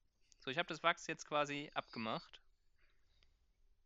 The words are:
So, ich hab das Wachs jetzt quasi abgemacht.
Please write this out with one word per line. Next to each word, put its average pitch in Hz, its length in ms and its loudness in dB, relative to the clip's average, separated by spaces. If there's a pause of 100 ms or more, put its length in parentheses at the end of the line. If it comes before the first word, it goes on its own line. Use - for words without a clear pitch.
(400)
So, - 100 -4
ich 131 60 0
hab 175 120 2
das 156 140 -6
Wachs 170 240 4
jetzt 160 200 -6
quasi 143 480 0
abgemacht. 123 680 -4 (1500)